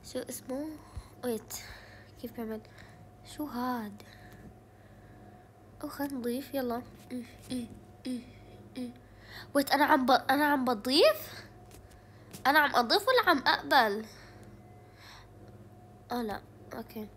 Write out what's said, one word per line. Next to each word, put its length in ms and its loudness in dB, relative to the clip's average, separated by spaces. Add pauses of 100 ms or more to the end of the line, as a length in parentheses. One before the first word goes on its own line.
شو 160 -8
اسمه؟ 500 -8 (540)
ويت، 300 -6 (680)
كيف 160 -12
بعمل؟ 240 -6 (640)
شو 200 -8
هاد؟ 580 -6 (1800)
أو 60 -8
خلينا 240 -6
نضيف، 400 -6
يلا. 280 -2 (300)
إيه، 140 -8 (260)
إيه، 160 -6 (400)
إيه، 140 -6 (560)
إيه. 140 -8 (640)
ويت، 180 2
أنا 140 6
عم 200 4
ب-، 60 6
أنا 340 4
عم 200 2
بضيف؟ 800 4 (1000)
أنا 120 6
عم 160 4
أضيف 320 2
ولا 220 4
عم 80 6
أقبل؟ 680 4 (2000)
آه، 100 -2
لا، 200 -6 (320)
أوكي. 440 -12